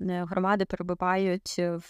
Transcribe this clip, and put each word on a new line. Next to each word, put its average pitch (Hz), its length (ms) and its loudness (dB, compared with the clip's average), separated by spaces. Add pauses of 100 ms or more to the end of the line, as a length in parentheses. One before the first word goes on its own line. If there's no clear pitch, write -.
е, 175 200 -2
громади 190 360 2
перебувають, 180 960 0
е, 175 200 0 (100)